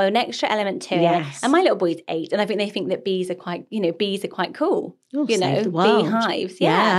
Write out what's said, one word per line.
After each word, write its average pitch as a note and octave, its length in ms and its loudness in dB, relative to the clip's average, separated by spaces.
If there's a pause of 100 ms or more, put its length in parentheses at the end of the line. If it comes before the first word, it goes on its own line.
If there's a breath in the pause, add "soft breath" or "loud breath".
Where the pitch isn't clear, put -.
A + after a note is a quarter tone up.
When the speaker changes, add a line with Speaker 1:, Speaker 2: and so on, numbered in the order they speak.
Speaker 1:
an G3 100 2
extra A#3+ 340 -2
element G3+ 340 -2
to - 120 -4
Speaker 2:
Yes. E3+ 320 2
Speaker 1:
it. - 160 -14
And A#3+ 80 2
my D#4+ 80 4
little D#4 160 4
boy's F3 220 0 (100)
eight, E3 240 -6
and G3+ 100 2
I G#3 40 0
think G3+ 120 -2
they G3+ 120 -2
think F#3+ 180 -6
that F#3 160 -4
bees F#3 260 -2
are F3+ 60 -4
quite, F3 340 -10
you G#3+ 120 -4
know, E3+ 100 0
bees F#3+ 320 -4
are - 60 -4
quite - 240 -4
cool. - 420 -2 (180)
Speaker 2:
Oh, C#4+ 140 -2
Speaker 1:
You A3+ 100 2
Speaker 2:
save F3+ 200 0
Speaker 1:
know, G#3 60 0
Speaker 2:
the A3 80 -2
world. F#3 340 4
Speaker 1:
beehives. G3 560 -2
Speaker 2:
Yeah. F3 80 4 (300)